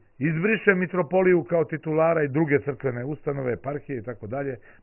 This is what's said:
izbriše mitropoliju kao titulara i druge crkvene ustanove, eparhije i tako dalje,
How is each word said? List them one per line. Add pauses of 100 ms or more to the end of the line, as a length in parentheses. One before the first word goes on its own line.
(180)
izbriše
mitropoliju
kao
titulara
i
druge
crkvene
ustanove,
eparhije
i
tako
dalje, (260)